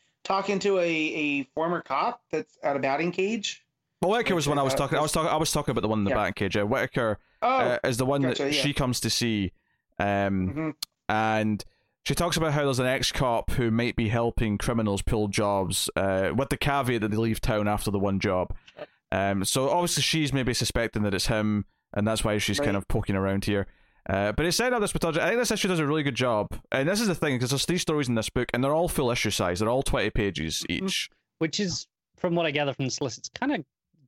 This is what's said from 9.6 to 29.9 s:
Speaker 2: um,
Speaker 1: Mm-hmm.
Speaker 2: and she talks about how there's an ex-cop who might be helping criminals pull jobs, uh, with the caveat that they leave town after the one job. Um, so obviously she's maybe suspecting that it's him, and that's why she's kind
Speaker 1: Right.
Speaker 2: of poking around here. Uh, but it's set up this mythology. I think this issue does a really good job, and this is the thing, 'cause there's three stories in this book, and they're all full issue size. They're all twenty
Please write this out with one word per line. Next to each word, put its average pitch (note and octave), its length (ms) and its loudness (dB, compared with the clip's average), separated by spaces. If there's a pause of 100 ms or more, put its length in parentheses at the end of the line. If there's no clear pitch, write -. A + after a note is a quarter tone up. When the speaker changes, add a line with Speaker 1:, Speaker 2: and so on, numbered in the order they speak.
Speaker 2:
um, G2 500 2
Speaker 1:
Mm-hmm. D#3 200 -4 (380)
Speaker 2:
and A2 560 0 (400)
she C#3+ 100 -2
talks E3+ 220 -2
about D#3+ 160 0
how D3 120 0
there's C3 160 0
an B2+ 60 2
ex-cop B2+ 680 0
who A#2 180 2
might A#2 240 2
be A2+ 140 0
helping A2+ 500 0
criminals G#2+ 440 0
pull G#2+ 260 0
jobs, G2 680 0
uh, F#2+ 420 0
with C3+ 120 0
the - 80 -2
caveat B2+ 440 0
that G#2 120 0
they G#2+ 40 0
leave A2+ 240 0
town G#2+ 280 0
after G#2 240 -2
the G2+ 60 0
one G2 200 0
job. F#2 360 0 (580)
Um, G2 320 0
so C3 240 0
obviously E3+ 340 0
she's D3+ 300 0
maybe B2+ 220 0
suspecting A2+ 480 -2
that G2+ 120 0
it's F#2 120 -2
him, G#2+ 400 0 (280)
and G#2+ 120 0
that's A2 180 0
why G#2+ 140 0
she's G2+ 200 -2
kind F#2+ 160 0
Speaker 1:
Right. - 40 0
Speaker 2:
of F#2 100 -8
poking G#2 260 0
around F#2+ 300 0
here. G2+ 220 0 (420)
Uh, G2+ 240 0
but D3+ 120 0
it's E3+ 120 0
set B3 160 0
up A#3+ 80 0
this G3+ 120 -2
mythology. E3 280 0
I D#3+ 80 0
think A3+ 100 0
this A#3 140 0
issue G#3 160 -2
does F3+ 100 0
a D3+ 80 0
really D3+ 160 0
good C#3 140 -2
job, A#2 320 0 (240)
and C3 160 0
this G3+ 120 0
is A#3 60 0
the F#3 80 2
thing, C#3+ 240 0
'cause A#2+ 120 0
there's C3+ 160 0
three F3 120 0
stories D3 300 0
in A#2+ 80 2
this A2 140 0
book, B2 220 -2
and A#2+ 120 2
they're C#3 100 2
all E3+ 140 2
full B2+ 240 2
issue A#2 180 0
size. F2+ 300 0
They're G#2+ 80 4
all C3 160 2
twenty G#2+ 260 2